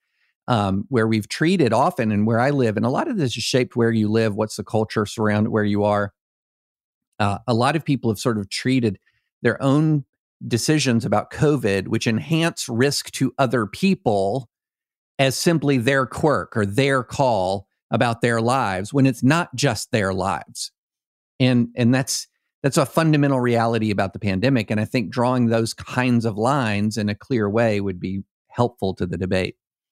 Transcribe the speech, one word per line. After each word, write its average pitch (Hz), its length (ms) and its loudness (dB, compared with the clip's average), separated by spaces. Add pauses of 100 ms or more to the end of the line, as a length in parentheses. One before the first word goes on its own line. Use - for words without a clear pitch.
(480)
um, 101 420 0
where 113 180 2
we've 110 200 0
treated 160 460 0
often, 123 380 0
and 104 140 0
where 113 140 0
I 131 100 2
live, 120 280 0
and 107 80 0
a 120 40 0
lot 165 180 -2
of 254 100 -4
this 131 200 -2
is 113 60 -8
shaped - 320 -2
where 117 160 2
you 110 180 0
live, 110 260 0
what's 107 200 -4
the 107 80 -10
culture 107 420 -2
surround 107 440 0
where 110 140 0
you 104 200 0
are. 104 300 0 (1040)
Uh, 101 280 0
a 123 60 0
lot 127 220 2
of 156 100 -4
people 123 240 0
have 104 100 -2
sort 117 180 -2
of 101 120 -6
treated 123 500 0 (420)
their 117 200 0
own 147 440 2 (420)
decisions 120 580 0
about 104 260 -2
covid, 113 560 0
which 113 200 -2
enhance 151 640 -2
risk 127 420 0
to - 260 -2
other 123 280 2
people, 107 840 0 (680)
as 135 180 2
simply 143 420 2
their 131 280 2
quirk 123 500 -2
or 107 100 2
their 131 380 0
call 101 640 0 (240)
about 117 300 0
their 117 200 2
lives, 113 520 -2
when 135 120 4
it's 135 180 0
not 160 320 2
just 120 360 -2
their 98 220 0
lives. 92 580 -6 (680)
And, 123 360 2
and 123 180 2
that's, - 340 -2 (360)
that's 143 140 0
a 147 80 4
fundamental 143 540 2
reality 117 520 0
about 98 220 -2
the 101 60 -14
pandemic. 107 520 0
And 107 80 0
I 107 60 0
think 113 260 -2
drawing 123 340 2
those 113 280 0
kinds 123 520 0
of 101 120 -2
lines 110 600 0
in 104 100 -2
a 101 80 -2
clear 107 340 -2
way 110 320 2
would 95 180 -6
be 95 240 -6 (240)
helpful 104 480 -2
to - 100 -4
the 87 120 -6
debate. 92 380 -2 (360)